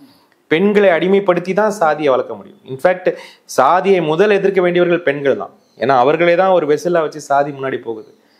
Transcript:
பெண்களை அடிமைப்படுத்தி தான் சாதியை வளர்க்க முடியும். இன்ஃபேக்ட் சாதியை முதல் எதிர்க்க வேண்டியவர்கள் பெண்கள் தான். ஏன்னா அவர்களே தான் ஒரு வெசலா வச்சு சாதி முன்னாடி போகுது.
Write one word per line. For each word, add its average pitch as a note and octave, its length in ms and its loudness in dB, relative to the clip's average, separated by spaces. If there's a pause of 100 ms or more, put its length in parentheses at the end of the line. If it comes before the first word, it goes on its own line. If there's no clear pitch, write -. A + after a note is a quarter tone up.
(480)
பெண்களை G3 420 2
அடிமைப்படுத்தி F3+ 640 0
தான் G#3 180 0
சாதியை D3+ 400 0
வளர்க்க B2 220 -2
முடியும். G2+ 240 -20 (100)
இன்ஃபேக்ட் F3+ 460 -2 (320)
சாதியை F3+ 560 2
முதல் D#3+ 280 0
எதிர்க்க F#3+ 320 0
வேண்டியவர்கள் F3 420 0
பெண்கள் C#3 340 -2
தான். F#2+ 120 -10 (280)
ஏன்னா B2+ 200 0
அவர்களே D#3+ 380 2
தான் F#3 160 2
ஒரு E3 160 2
வெசலா D#3+ 340 0
வச்சு D3+ 180 -6
சாதி C#3+ 320 -2
முன்னாடி C3+ 300 -8
போகுது. A2 320 -12 (260)